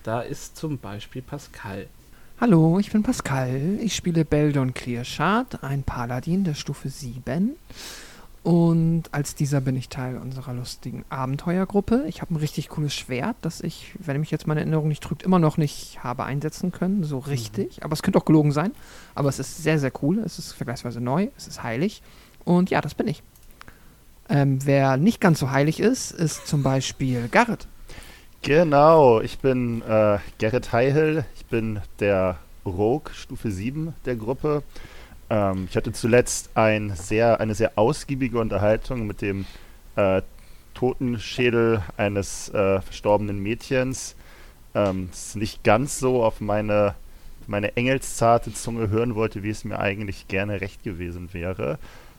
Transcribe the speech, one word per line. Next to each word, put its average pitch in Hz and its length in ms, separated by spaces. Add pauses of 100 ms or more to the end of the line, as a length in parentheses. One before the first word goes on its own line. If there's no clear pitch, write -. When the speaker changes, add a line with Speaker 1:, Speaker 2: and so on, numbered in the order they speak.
Speaker 1:
Da 113 200
ist - 340
zum 151 220
Beispiel 104 420
Pascal. - 680 (520)
Speaker 2:
Hallo, 170 380
ich 208 140
bin 214 100
Pascal. 139 800
Ich 214 120
spiele 165 300
Beldon 143 480
Clearshard, 147 920
ein 139 200
Paladin 127 600
der 151 100
Stufe - 340
sieben. 131 680 (880)
Und 165 680
als 143 240
dieser 143 240
bin 131 160
ich 127 120
Teil 127 280
unserer 127 360
lustigen 123 580
Abenteuergruppe. 185 1000
Ich - 140
hab - 100
ein 160 40
richtig 151 340
cooles 147 220
Schwert, 139 500
das - 180
ich, - 400
wenn 147 180
mich 151 140
jetzt 160 160
meine 151 100
Erinnerung 156 300
nicht 147 160
trügt, - 180
immer 185 160
noch 156 200
nicht - 440
habe 123 220
einsetzen 151 480
können, 185 320
so 147 140
Speaker 1:
Mhm. 127 80
Speaker 2:
richtig. 135 580
Aber 151 80
es 156 100
könnte - 160
auch - 60
gelogen 151 260
sein. 156 220 (420)
Aber 139 140
es 131 100
ist 135 240
sehr, 156 160
sehr 135 140 (100)
cool. 180 240
Es - 140
ist - 140
vergleichsweise 120 460
neu. 147 360
Es - 100
ist - 160
heilig. 127 400 (420)
Und 180 260
ja, - 100
das - 140
bin 226 120
ich. - 160 (1080)
Ähm, 139 360
wer 139 320
nicht 180 240
ganz 165 180
so 131 140
heilig 143 260
ist, 240 320
ist - 380
zum 143 160
Beispiel 131 640
Garrett. - 400 (720)
Speaker 3:
Genau, 147 800
ich - 180
bin, 123 440
äh, 107 360 (220)
Garrett 110 320
Highhill. 147 520 (120)
Ich - 100
bin 110 320 (220)
der 92 380 (280)
Rogue 107 480
Stufe - 380
sieben 135 420 (100)
der 127 120
Gruppe. 135 480 (680)
Ähm, 95 400
ich - 60
hatte 117 160
zuletzt - 640
ein 107 400
sehr, 110 440
eine 110 140
sehr 107 220
ausgiebige 127 640
Unterhaltung 107 640
mit 101 160
dem, 98 220 (500)
äh, 98 280 (520)
Totenschädel 120 1080 (140)
eines, 101 520
äh, 98 320
verstorbenen 104 600
Mädchens. 127 760 (580)
Ähm, 95 380
das - 240
nicht 104 260
ganz 117 380
so 127 240
auf - 160
meine, 104 540 (520)
meine 104 300
engelszarte 120 760
Zunge 117 380
hören 113 240
wollte, 107 300
wie 107 60
es - 140
mir 101 140
eigentlich 98 480
gerne 98 340
recht - 220
gewesen 87 500
wäre. 92 460 (400)